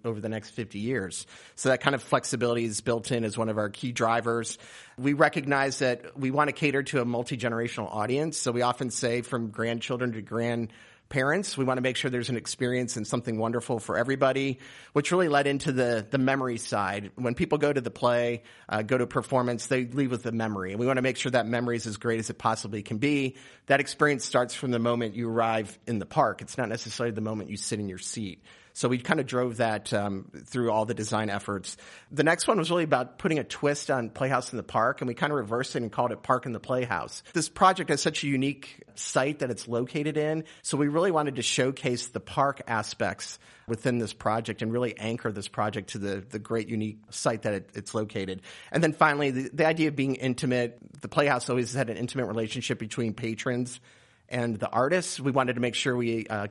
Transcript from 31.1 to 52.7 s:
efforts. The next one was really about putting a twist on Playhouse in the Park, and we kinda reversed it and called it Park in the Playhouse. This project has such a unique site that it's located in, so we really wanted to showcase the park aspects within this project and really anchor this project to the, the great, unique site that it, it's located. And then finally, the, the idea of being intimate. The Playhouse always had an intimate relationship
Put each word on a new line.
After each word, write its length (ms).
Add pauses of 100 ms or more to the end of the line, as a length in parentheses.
efforts. 460 (360)
The 120
next 240
one 100
was 120
really 160
about 320
putting 200
a 60
twist 480
on 180
Playhouse 440
in 40
the 60
Park, 380
and 60
we 80
kinda 200
reversed 400
it 60
and 100
called 220
it 100
Park 220
in 80
the 80
Playhouse. 640 (100)
This 160
project 400
has 120
such 220
a 40
unique 540 (140)
site 440
that 100
it's 180
located 480
in, 300 (160)
so 160
we 100
really 240
wanted 260
to 40
showcase 640
the 140
park 460
aspects 720 (300)
within 300
this 160
project 480
and 100
really 260
anchor 340
this 180
project 400
to 80
the, 320
the 100
great, 300
unique 300 (100)
site 320
that 140
it, 180
it's 200
located. 480 (300)
And 100
then 120
finally, 380
the, 200
the 140
idea 240
of 80
being 180
intimate. 640 (240)
The 80
Playhouse 400
always 240
had 160
an 80
intimate 300
relationship 520